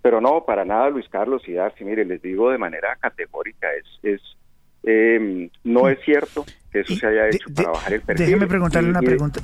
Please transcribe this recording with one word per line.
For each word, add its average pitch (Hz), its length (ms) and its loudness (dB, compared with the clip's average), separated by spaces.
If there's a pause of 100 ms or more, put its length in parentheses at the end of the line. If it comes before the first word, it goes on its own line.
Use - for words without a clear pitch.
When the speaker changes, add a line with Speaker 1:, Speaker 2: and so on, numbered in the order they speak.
Speaker 1:
Pero 113 200 4
no, 147 260 2
para 101 180 0
nada, 110 240 0
Luis 139 200 -6
Carlos 117 380 -4
y 90 60 -10
Darcy, 95 320 -4
mire, 107 200 -2
les 87 180 -8
digo 95 280 0
de 131 80 -2
manera 95 380 -6
categórica, - 760 -8
es, 76 120 -10 (160)
es, 101 180 -4 (640)
em, 110 680 2 (140)
no 123 240 4
es 135 160 0
cierto 147 400 0 (260)
que 101 100 -2
eso 98 120 -4
Speaker 2:
Y 185 40 -2
Speaker 1:
se 156 120 -4
haya 110 160 4
Speaker 2:
de-, 110 60 2
Speaker 1:
hecho - 180 -2
Speaker 2:
de-, 147 60 -12 (100)
Speaker 1:
para 82 60 -2
bajar 80 220 -4
el 107 100 -2
perfil. 165 220 0
Speaker 2:
déjeme 196 220 4
preguntarle 175 420 2
Speaker 1:
Y, - 20 2
Speaker 2:
una 175 100 2
Speaker 1:
y - 40 0
de-, 127 60 4
Speaker 2:
pregunta, 139 340 0